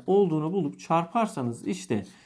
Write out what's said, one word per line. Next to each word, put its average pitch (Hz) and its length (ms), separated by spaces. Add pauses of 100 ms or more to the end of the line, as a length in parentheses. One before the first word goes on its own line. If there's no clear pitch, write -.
olduğunu 175 460
bulup 180 280
çarparsanız 165 880
işte 131 400 (200)